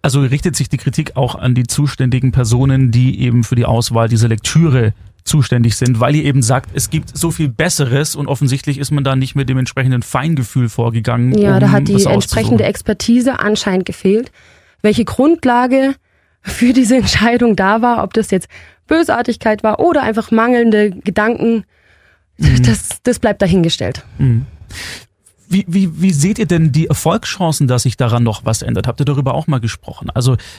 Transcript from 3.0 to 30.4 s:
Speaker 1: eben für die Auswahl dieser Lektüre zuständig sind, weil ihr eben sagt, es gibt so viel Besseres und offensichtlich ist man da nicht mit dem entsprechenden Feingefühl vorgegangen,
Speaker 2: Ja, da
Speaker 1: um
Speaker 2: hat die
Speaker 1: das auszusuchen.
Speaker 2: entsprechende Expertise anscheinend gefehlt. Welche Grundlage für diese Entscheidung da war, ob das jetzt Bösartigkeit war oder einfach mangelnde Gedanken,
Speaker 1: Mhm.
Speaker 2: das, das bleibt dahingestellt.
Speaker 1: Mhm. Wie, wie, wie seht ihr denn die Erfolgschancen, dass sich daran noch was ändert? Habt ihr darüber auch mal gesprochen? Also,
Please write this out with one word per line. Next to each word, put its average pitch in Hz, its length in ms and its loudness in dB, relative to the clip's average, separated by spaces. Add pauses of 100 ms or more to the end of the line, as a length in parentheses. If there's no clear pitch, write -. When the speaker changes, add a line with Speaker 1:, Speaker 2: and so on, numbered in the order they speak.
Speaker 1:
eben 120 240 2
für 127 100 -2
die 117 100 2
Auswahl 113 440 0
dieser 117 180 2
Lektüre 123 680 2 (300)
zuständig 120 540 0
sind, 123 240 0
weil 123 140 2
ihr 156 100 0
eben 139 160 2
sagt, 127 320 -2
es 143 160 -6
gibt - 280 -6
so 165 140 -2
viel 156 160 -4
Besseres 143 680 -2
und 143 120 -6
offensichtlich 139 500 -2
ist 143 140 -6
man 147 140 -2
da 135 100 0
nicht 135 200 -2
mit 135 120 0
dem 131 100 0
entsprechenden 127 440 -2
Feingefühl 131 680 -2
vorgegangen, 117 680 0
Speaker 2:
Ja, 202 240 2
da 196 60 4
Speaker 1:
um - 40 4
Speaker 2:
hat - 160 2
die 202 60 0
Speaker 1:
das 196 140 -2
auszusuchen. - 60 2
Speaker 2:
entsprechende 214 520 0
Expertise 233 760 -2
anscheinend 202 460 -2
gefehlt. 202 460 -2 (500)
Welche 214 240 2
Grundlage 269 920 2 (480)
für 240 300 0
diese 247 240 4
Entscheidung 233 580 2
da 202 260 0
war, 240 220 0
ob 196 100 -8
das 226 180 -2
jetzt 185 160 -2 (400)
Bösartigkeit 233 760 0
war 220 160 2
oder 311 240 2
einfach 214 280 -4
mangelnde 226 600 2
Gedanken, 214 720 -2 (720)
Speaker 1:
Mhm. 131 260 4
Speaker 2:
das, 208 260 0 (140)
das 247 160 0
bleibt 208 240 0
dahingestellt. 165 600 0 (140)
Speaker 1:
Mhm. 127 300 0 (1000)
Wie, 190 200 0
wie, 165 340 0
wie 190 100 2
seht 170 280 0
ihr 190 80 0
denn 165 240 2
die 156 160 0
Erfolgschancen, 160 800 -2
dass 123 160 0
sich 117 120 -2
daran 120 280 0
noch 113 200 -2
was 110 200 -4
ändert? 113 240 -4
Habt 120 140 -6
ihr 139 40 0
darüber 135 300 -2
auch 156 100 -6
mal 139 140 -2
gesprochen? - 500 -10
Also, 123 260 0 (240)